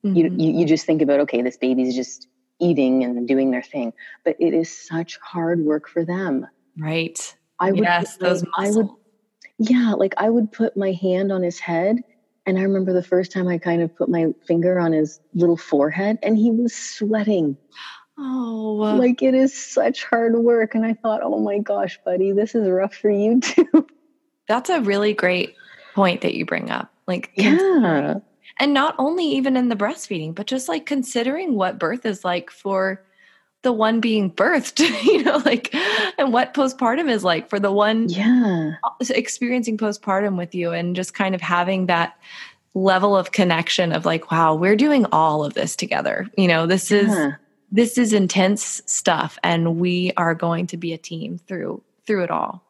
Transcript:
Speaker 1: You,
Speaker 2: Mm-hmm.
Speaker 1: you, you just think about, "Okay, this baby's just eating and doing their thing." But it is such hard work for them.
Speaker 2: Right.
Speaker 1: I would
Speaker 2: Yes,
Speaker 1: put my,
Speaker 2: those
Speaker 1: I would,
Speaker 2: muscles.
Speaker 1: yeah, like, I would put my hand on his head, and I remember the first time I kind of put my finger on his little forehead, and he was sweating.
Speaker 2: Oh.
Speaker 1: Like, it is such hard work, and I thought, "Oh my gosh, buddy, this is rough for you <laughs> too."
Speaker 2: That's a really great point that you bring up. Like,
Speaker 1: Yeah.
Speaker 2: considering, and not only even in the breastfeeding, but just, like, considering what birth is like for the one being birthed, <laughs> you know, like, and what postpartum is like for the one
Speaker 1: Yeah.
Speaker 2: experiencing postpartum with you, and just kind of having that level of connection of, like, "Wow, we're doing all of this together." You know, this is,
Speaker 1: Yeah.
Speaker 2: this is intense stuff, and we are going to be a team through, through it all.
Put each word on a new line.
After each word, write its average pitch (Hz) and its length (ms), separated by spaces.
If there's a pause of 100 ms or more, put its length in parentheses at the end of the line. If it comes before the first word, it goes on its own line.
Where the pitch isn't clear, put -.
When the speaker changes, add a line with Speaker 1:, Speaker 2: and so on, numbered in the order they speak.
Speaker 1:
You, 185 220
Speaker 2:
Mm-hmm. 180 160
Speaker 1:
you, 160 200
you 165 60
just 151 200
think 156 160
about, 143 180
"Okay, 123 220
this 123 160
baby's 127 360
just - 320 (340)
eating 135 440
and 120 240
doing 135 220
their 123 120
thing." 120 300 (320)
But 160 160
it 170 140
is 165 200
such - 480
hard 170 420
work 151 240
for 170 160
them. 175 420 (320)
Speaker 2:
Right. 160 580 (220)
Speaker 1:
I 185 140
would 190 80
Speaker 2:
Yes, 175 360
Speaker 1:
put 185 60
my, 180 60
Speaker 2:
those 175 160 (120)
Speaker 1:
I 196 140
would, 208 60 (100)
Speaker 2:
muscles. - 120 (600)
Speaker 1:
yeah, 233 340
like, 190 240
I 214 140
would 233 220
put 226 240
my 196 160
hand 185 380
on 185 120
his 175 160
head, 180 400 (480)
and 185 120
I 185 40
remember 190 320
the 180 80
first 180 300
time 180 160
I 175 100
kind 170 240
of 165 120
put - 140
my 170 200 (180)
finger 175 320
on 165 140
his 156 280 (140)
little 170 240
forehead, 160 640
and 214 160
he 226 120
was 226 240
sweating. 208 840 (600)
Speaker 2:
Oh. 220 800
Speaker 1:
Like, 247 240
it 262 120
is 269 200
such - 500
hard 233 320
work, 233 380
and 220 120
I 226 80
thought, 220 280
"Oh 208 180
my 202 180
gosh, 202 460
buddy, 185 280
this 208 220
is 220 140
rough 185 260
for 208 160
you 214 300
<laughs> - 20
too." 311 440 (640)
Speaker 2:
That's 247 220
a 339 100
really 208 320
great 180 420 (400)
point 190 280
that - 120
you - 120
bring - 240
up. - 200 (160)
Like, 180 280
Speaker 1:
Yeah. 214 220
Speaker 2:
considering, 208 680 (360)
and 285 160
not 277 240
only 330 260
even 269 320
in 247 120
the 233 80
breastfeeding, 196 580
but 208 120
just, 262 220
like, 320 180
considering 277 680
what 185 240
birth 180 260
is 202 200
like 175 260
for 190 520 (600)
the 254 100
one 220 280
being 214 300
birthed, 269 500
<laughs> 226 240
you 392 180
know, - 220
like, 240 300 (440)
and 277 140
what 240 220
postpartum 262 560
is 214 140
like 165 240
for 202 120
the 196 120
one 214 360
Speaker 1:
Yeah. 190 640 (380)
Speaker 2:
experiencing 240 680
postpartum 208 580
with 175 180
you, 170 180
and 170 240
just 180 180
kind 190 200
of 180 60
having 175 460
that 170 320 (560)
level 190 420
of 185 160
connection 170 600
of, 165 120
like, 165 260
"Wow, 160 260
we're 190 200
doing 277 360
all 156 320
of 147 100
this - 220
together." - 600
You 190 120
know, 165 180
this 185 240
is, 208 180
Speaker 1:
Yeah. 156 240 (400)
Speaker 2:
this 233 260
is 220 140
intense 196 760
stuff, - 580
and 165 340
we 180 380
are 165 180
going 170 340
to - 80
be 170 160
a 160 60
team 165 400
through, - 440 (240)
through 196 180
it 170 60
all. - 400